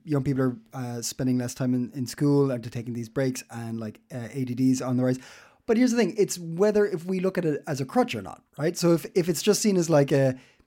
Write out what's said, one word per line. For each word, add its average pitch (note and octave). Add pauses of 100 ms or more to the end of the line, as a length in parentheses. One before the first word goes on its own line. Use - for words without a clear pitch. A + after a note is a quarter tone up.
young C#3+
people C3
are, B2+ (160)
uh, A#2+
spending B2+
less A#2+
time B2+
in, B2
in C3
school C#3+
and A#2+
taking A#2+
these A2+
breaks, C3
and, A2+
like, G#2+ (140)
uh, A#2+
A C3+
D B2
Ds C3
on B2+
the B2+
rise. B2+ (460)
But A3
here's B3
the A#3+
thing: A3+
it's G3
whether G3
if F3
we F#3+
look F#3
at E3+
it D3
as C#3
a C3+
crutch B2+
or G#2+
not, - (140)
right? E3
So E3+
if, E3 (100)
if F3
it's D#3
just G#3
seen G3+
as, E3
like, C#3+
a, C3+ (320)